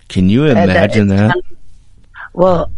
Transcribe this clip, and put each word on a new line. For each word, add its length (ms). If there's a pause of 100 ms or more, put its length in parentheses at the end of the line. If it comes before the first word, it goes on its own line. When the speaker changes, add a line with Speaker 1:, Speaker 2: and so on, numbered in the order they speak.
Speaker 1:
Can 220
you 140
Speaker 2:
Uh, 100
that 160
Speaker 1:
imagine 400
Speaker 2:
it's 100
Speaker 1:
that? 160
Speaker 2:
un-, 60 (920)
well, 460